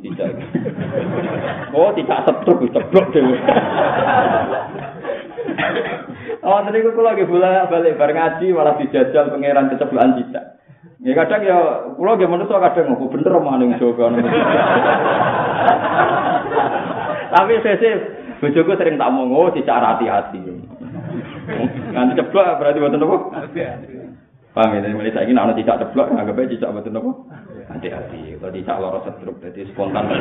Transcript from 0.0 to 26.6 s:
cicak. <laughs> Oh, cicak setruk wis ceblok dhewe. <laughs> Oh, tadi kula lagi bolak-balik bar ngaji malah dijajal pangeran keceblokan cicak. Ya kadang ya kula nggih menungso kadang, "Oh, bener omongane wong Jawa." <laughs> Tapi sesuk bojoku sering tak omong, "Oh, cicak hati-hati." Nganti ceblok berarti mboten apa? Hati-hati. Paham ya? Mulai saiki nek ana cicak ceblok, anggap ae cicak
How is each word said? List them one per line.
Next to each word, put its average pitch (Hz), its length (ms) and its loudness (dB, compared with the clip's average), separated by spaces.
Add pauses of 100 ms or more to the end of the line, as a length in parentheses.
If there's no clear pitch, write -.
cicak. 92 360 -6
<laughs> - 1400 -6
Oh, 185 160 6
cicak 139 320 -2
setruk - 400 2
wis 117 80 -4
ceblok - 400 2
dhewe. 127 300 4
<laughs> - 40 -2 (3000)
Oh, 202 260 2
tadi 214 160 0
kula 226 320 4
lagi 190 160 0
bolak-balik 175 680 4
bar 147 160 4
ngaji 170 400 0
malah 151 260 4
dijajal 139 480 2
pangeran 139 400 2
keceblokan 131 480 2
cicak. 120 280 -8 (600)
Ya 127 80 0
kadang 160 320 2
ya 180 140 4 (400)
kula 208 180 2
nggih 180 140 2
menungso 196 260 0
kadang, 165 400 2
"Oh, 131 140 -4
bener 143 260 2
omongane 127 380 2
wong - 20 0
Jawa." 120 320 2
<laughs> 120 100 2 (3250)
Tapi 208 240 4
sesuk 208 380 2 (420)
bojoku 160 400 2
sering 160 160 2
tak 123 160 0
omong, 131 220 0
"Oh, 165 180 4
cicak 127 300 0
hati-hati." 104 580 0 (1500)
Nganti 123 240 2
ceblok 180 400 2
berarti 147 240 2
mboten 147 240 2
apa? 185 120 2 (280)
Hati-hati. - 520 -10 (600)
Paham 110 160 2
ya? 104 160 -2
Mulai 107 240 -4
saiki 110 160 0
nek 113 160 4
ana 113 80 2
cicak 110 240 0
ceblok, - 400 0
anggap 104 160 -4
ae 127 160 -2
cicak 110 240 -4